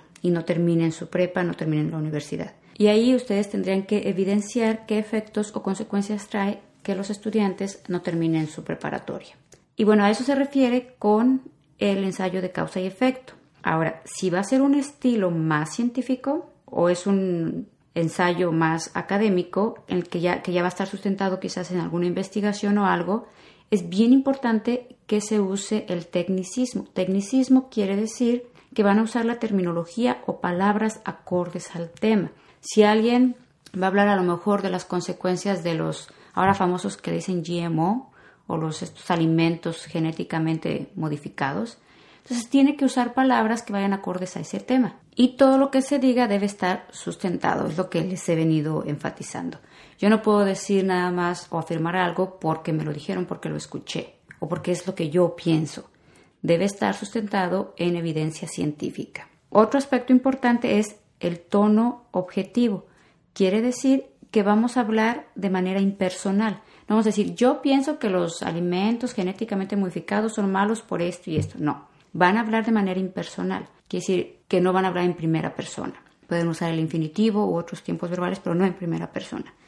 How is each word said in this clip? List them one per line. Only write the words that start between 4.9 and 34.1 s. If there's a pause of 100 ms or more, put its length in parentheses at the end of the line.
efectos
o
consecuencias
trae (220)
que
los
estudiantes
no
terminen
su
preparatoria. (400)
Y
bueno,
a
eso
se
refiere
con (360)
el
ensayo
de
causa
y
efecto. (280)
Ahora,
si
va
a
ser
un
estilo
más
científico (140)
o
es
un (260)
ensayo
más
académico,
en
el
que
ya,
que
ya
va
a
estar
sustentado
quizás
en
alguna
investigación
o
algo, (440)
es
bien
importante (100)
que
se
use
el
tecnicismo.
Tecnicismo
quiere
decir (260)
que
van
a
usar
la
terminología
o
palabras
acordes
al
tema. (280)
Si
alguien (440)
va
a
hablar
a